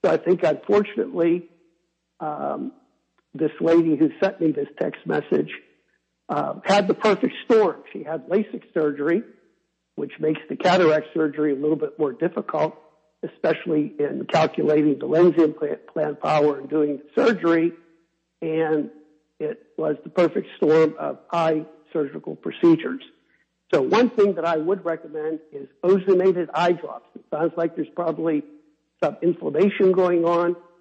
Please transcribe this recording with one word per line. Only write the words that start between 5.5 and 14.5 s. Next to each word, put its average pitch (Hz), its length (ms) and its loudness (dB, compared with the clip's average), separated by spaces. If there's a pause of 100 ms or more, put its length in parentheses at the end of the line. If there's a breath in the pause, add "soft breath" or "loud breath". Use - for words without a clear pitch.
uh, 147 260 -4 (100)
had 196 240 4
the - 60 2
perfect 214 400 0 (100)
storm. 214 380 2 (100)
She - 100 -12
had 151 260 -8
lasik 185 340 -2 (100)
surgery, 156 500 -2 (720)
which 147 240 -10
makes 156 280 -2
the - 80 -8
cataract 165 560 2
surgery 151 400 -2
a 135 40 -2
little 151 200 -2
bit 143 220 -8
more 143 140 -2
difficult, 156 640 -4 (460)
especially 156 760 -2
in 139 340 -4
calculating 151 680 2